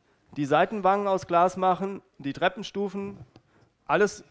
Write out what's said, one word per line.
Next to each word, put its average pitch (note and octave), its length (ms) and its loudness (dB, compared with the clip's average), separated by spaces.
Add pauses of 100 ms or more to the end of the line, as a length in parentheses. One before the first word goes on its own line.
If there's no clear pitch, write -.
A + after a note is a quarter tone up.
(360)
die C#3+ 100 -4
Seitenwangen G3 640 2
aus F#3+ 180 -2
Glas F3 300 4
machen, F#3 460 -2 (160)
die C#3 140 -6
Treppenstufen, G3 880 -4 (680)
alles F#3+ 440 0